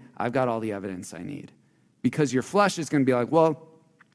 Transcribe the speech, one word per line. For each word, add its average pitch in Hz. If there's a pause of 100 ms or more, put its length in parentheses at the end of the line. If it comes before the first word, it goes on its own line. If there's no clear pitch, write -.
(160)
"I've 120
got 131
all 113
the 110
evidence 95
I 85
need." - (520)
Because 127
your 127
flesh 196
is 160
gonna 143
be 127
like, 120
"Well, 160 (480)